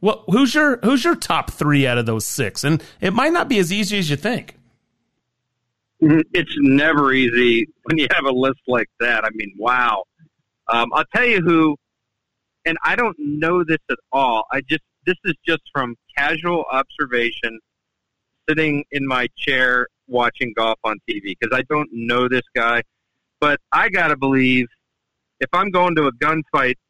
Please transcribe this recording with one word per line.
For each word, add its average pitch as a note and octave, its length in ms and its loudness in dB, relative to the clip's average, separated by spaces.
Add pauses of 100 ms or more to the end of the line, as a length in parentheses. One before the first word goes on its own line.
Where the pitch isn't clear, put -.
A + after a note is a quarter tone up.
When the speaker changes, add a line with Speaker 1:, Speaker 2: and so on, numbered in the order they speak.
Speaker 1:
What, G3+ 260 -2
who's A#3+ 260 2
your, D4 260 2
who's B3 260 2
your E4+ 100 2
top - 380 -4
three C#3+ 340 2
out B2 100 0
of A#2+ 100 0
those A2 200 -2
six? - 380 -6
And D3+ 180 0 (180)
it F#3+ 120 -2
might C4+ 200 2
not E4+ 160 0
be A3 120 2
as E3+ 120 0
easy G3+ 280 -2
as D#3 100 -2
you C#3+ 60 -2
think. G#3 400 -6 (1500)
Speaker 2:
Mm-hmm. D#3 200 6 (120)
It's E3+ 240 -2
never C#3+ 540 4
easy A#2+ 560 2 (160)
when D#3+ 140 0
you C#3 140 0
have - 120 0
a C3+ 80 0
list C3 340 0
like A#2+ 220 -2 (100)
that. A#2 260 0
I A2 80 -2
mean, G#2 240 -10
wow. A#2 460 0 (640)
Um, A#2 260 0
I'll D#3 120 2 (100)
tell A#3+ 100 0
you A3 160 2
who, D#3+ 360 2 (880)
and E3 200 -4
I F3 120 0
don't A3+ 240 -2
know D#3+ 420 -2
this D#3+ 160 -2 (140)
at A#2+ 60 -6 (120)
all. B2+ 400 0
I C3+ 180 -4
just, D#3 140 -4 (240)
this F3+ 80 2 (100)
is F3 100 -2 (120)
just D#3+ 160 -2 (100)
from B2 220 -4 (220)
casual D#3+ 560 -2
observation, A#2+ 880 -4 (880)
sitting D3+ 420 0
in C#3 160 -4
my B2+ 220 -2 (100)
chair B2+ 480 0 (220)
watching A#2+ 480 -2
golf A2+ 260 -2
on G#2+ 140 -4 (120)
T G#2 120 -8
V, F#2+ 160 -10
'cause A2+ 160 -6
I B2+ 180 0
don't D3+ 220 -2
know A#2+ 360 -2
this B2 140 0 (140)
guy. A#2 260 0 (580)
But D3 200 0 (100)
I F#3 180 2
gotta E3+ 280 0
believe, C3 500 2 (720)
if C3 120 -4
I'm F#3+ 180 0
going F3+ 260 2
to D3+ 100 2
a B2+ 60 0
gunfight, D3 600 -2 (140)